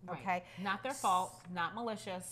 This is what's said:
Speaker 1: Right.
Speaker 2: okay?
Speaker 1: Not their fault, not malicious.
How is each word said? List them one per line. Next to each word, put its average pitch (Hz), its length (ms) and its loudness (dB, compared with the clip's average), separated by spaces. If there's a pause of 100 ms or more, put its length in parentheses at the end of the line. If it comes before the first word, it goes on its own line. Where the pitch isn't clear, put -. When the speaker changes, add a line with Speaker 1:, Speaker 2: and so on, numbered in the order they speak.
Speaker 1:
Right. 180 160 -4
Speaker 2:
okay? 180 220 2 (160)
Speaker 1:
Not 196 240 0
their 254 100 0
fault, 185 480 4 (100)
not 170 240 0
malicious. 208 560 -4